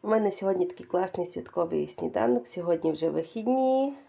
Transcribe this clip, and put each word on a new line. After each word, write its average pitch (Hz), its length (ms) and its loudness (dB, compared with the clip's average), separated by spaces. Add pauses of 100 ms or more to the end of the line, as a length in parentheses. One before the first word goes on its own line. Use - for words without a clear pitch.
У 208 60 -6
мене 214 240 4
сьогодні 185 340 0
такий - 200 -10
класний 180 420 -2
святковий 165 600 -2
сніданок. 240 600 0
Сьогодні 170 440 0
вже 156 180 -2
вихідні. 262 840 0 (160)